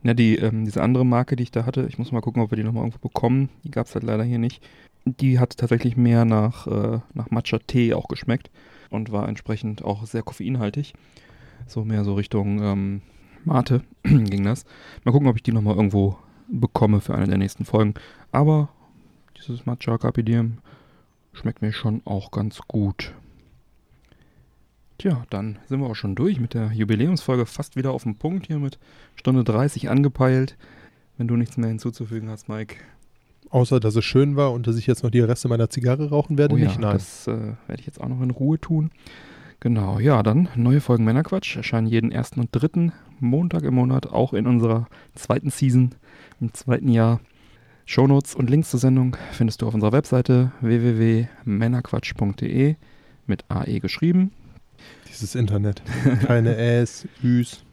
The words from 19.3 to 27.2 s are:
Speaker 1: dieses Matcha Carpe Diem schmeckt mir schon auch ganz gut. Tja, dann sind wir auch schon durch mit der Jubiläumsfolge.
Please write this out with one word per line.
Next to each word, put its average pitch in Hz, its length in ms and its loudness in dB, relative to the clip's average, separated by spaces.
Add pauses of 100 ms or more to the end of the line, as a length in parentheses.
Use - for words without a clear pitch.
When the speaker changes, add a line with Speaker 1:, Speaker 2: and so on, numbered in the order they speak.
Speaker 1:
dieses 123 280 -12
Matcha 117 320 -4
Carpe 117 280 -2
Diem 113 320 0 (720)
schmeckt - 300 -8
mir 107 100 -2
schon 110 340 -4
auch 98 260 -8
ganz 101 360 -6
gut. - 460 -4 (1800)
Tja, 143 320 -2
dann 104 280 -6 (100)
sind 135 140 -4
wir 135 60 -4
auch 113 80 -6
schon 98 200 -4
durch 160 240 0
mit 117 140 -4
der 110 180 -4
Jubiläumsfolge. 113 720 0